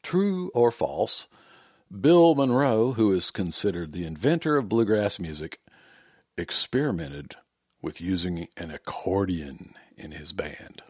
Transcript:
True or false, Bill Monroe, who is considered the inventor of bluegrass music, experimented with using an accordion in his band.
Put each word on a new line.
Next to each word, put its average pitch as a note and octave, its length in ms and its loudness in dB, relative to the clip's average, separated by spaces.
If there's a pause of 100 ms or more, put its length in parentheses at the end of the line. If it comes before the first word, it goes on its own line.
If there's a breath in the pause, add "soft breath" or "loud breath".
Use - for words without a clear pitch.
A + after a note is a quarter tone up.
True F#3 500 0
or A#2+ 160 6
false, - 580 -2 (640 soft breath)
Bill D#3+ 460 6
Monroe, B2+ 560 2
who A2 200 4
is F#2 200 0
considered F2 600 -2
the F2 140 -6
inventor C#3+ 520 0
of A#2+ 120 -2
bluegrass G#2+ 500 2
music, D#2 400 -10 (800 soft breath)
experimented E2 1000 -4 (460)
with - 180 -8
using F2 480 -4 (100)
an E2+ 120 -10
accordion F2+ 1040 -4 (240 loud breath)
in D#2+ 140 -14
his E2 220 -14
band. - 560 -10